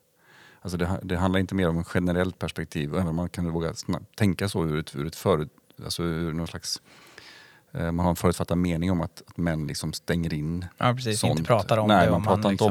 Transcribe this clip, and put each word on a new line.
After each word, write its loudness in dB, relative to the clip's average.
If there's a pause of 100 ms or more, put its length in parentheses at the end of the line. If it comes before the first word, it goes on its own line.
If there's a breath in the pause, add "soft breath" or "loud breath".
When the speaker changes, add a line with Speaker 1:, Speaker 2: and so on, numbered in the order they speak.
(600 loud breath)
Speaker 1:
alltså -6
det 0
ha-, -2
det -2
handlar 2
inte -2
mer 2
om 0
ett -4
generellt 0
perspektiv, -6
även 0
om -2
man -2
kan -4
våga -4
sna-, -8 (100)
tänka 0
så -2
ur 0
ett, -8
ur -4
ett -10
förut-, -2
alltså -6
ur -2
någon -4
slags, -8 (880 loud breath)
eh, -4
man -2
har 4
en 2
förutfattad 0
mening 0
om 0
att, -8
att -20
män -2
liksom -6
stänger -2
in -4 (120)
Speaker 2:
Ja, 2
precis. -2
Inte 2
Speaker 1:
sånt. -2
Speaker 2:
pratar 4
om 2
Speaker 1:
Nej, 8
Speaker 2:
det 6
Speaker 1:
man 2
Speaker 2:
och 0
Speaker 1:
pratar 4
Speaker 2:
man 4
Speaker 1:
inte 2
om 6